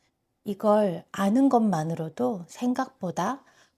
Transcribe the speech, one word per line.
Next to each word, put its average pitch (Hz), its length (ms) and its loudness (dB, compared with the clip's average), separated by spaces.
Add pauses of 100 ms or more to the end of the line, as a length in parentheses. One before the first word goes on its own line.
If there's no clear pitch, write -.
(440)
이걸 208 680 0
아는 233 380 2
것만으로도 175 1000 -2
생각보다 247 960 -4 (340)